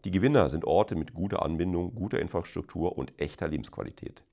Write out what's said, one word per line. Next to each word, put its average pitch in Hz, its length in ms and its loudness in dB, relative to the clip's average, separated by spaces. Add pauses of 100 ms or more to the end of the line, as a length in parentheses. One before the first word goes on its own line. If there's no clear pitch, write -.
Die 98 60 -2
Gewinner 101 380 6
sind 80 160 -2
Orte 85 300 4
mit 80 180 -4
guter 98 300 -2
Anbindung, 87 500 0
guter - 260 -2
Infrastruktur 85 760 -4
und 67 220 -8
echter 76 280 -4
Lebensqualität. - 840 -8